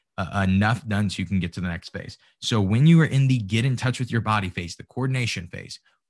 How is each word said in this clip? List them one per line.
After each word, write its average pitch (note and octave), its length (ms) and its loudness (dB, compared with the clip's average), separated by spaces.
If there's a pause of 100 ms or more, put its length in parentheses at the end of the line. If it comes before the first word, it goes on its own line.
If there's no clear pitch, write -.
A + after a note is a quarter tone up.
(180)
uh, G2 280 -2
enough G#2 400 2
done G#2 240 -2
so - 100 -6
you F#2 60 -4
can G2 140 -2
get E2+ 140 -4
to G2 60 -8
the F2+ 80 -4
next E2+ 200 -10
phase. - 300 -14 (220)
So A2+ 200 0
when G#2+ 260 4
you E3 140 8
are D3+ 60 6
in C3+ 200 2
the C3 120 4
get A2 260 0
in C3 100 0
touch B2 240 -2
with B2 140 -6
your A#2 80 0
body G2+ 300 0
phase, F2 260 -8
the - 80 -18
coordination B2 640 -4
phase, - 320 -16 (300)